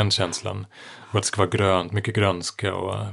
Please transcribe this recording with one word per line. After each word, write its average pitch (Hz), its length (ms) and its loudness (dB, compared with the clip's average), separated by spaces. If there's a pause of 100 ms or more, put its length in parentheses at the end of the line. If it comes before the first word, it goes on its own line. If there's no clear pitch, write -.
den 101 80 4
känslan. 98 540 -2 (460)
Och - 40 -2
att 98 80 4
det - 40 -2
ska - 140 -4
vara 90 80 4
grönt, 92 420 2
mycket 104 240 -2
grönska 95 600 0
och, 92 200 -2
eh, 107 180 -4